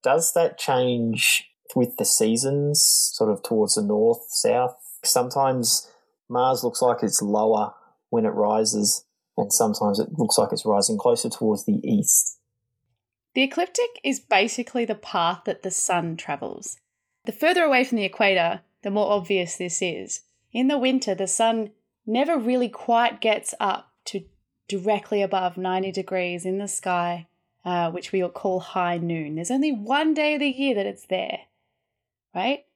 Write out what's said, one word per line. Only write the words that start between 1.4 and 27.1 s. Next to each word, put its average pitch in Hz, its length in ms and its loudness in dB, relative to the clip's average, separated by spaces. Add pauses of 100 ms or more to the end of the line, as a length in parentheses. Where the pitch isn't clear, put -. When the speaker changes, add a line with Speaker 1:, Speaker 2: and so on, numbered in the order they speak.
Speaker 1:
with 123 220 2
the 104 80 -2
seasons, 135 760 2 (320)
sort 107 180 2
of 101 120 -4
towards 107 320 2
the 107 80 0
north, 107 460 2
south? - 460 0 (280)
Sometimes 127 880 0 (400)
Mars 127 340 2
looks 120 180 -2
like 120 220 2
it's - 180 0
lower 107 520 2 (360)
when 113 160 2
it 104 40 2
rises, 107 760 0 (320)
and 101 160 -2
sometimes 104 460 0
it - 180 -2
looks 113 200 2
like 107 140 2
it's 110 140 -4
rising 104 320 2
closer 120 320 2
towards 107 360 -2
the 104 180 2
east. - 560 2 (960)
Speaker 2:
The 262 80 4
ecliptic 370 600 -2
is 269 160 -2
basically 233 680 0
the 208 100 -4
path 175 500 -2
that - 180 -6
the 185 80 -4
sun 170 460 -2
travels. - 600 -10 (480)
The 226 60 -4
further 339 320 2
away 262 200 4
from 254 140 -2
the 202 60 0
equator, 185 580 0 (200)
the 202 100 -6
more 208 200 0
obvious 185 460 -2
this 180 240 -6
is. 156 400 -6 (320)
In 254 140 0
the 294 100 2
winter, 254 380 0
the 190 120 -4
sun 226 440 0 (340)
never 277 320 0
really 247 300 0
quite 233 540 0
gets - 380 -2
up - 340 -2 (120)
to 196 200 -10 (420)
directly 202 540 -2
above 185 360 -2
ninety 185 360 -2
degrees 180 520 -4
in 190 120 -2
the 202 100 -6
sky, 175 600 -4 (360)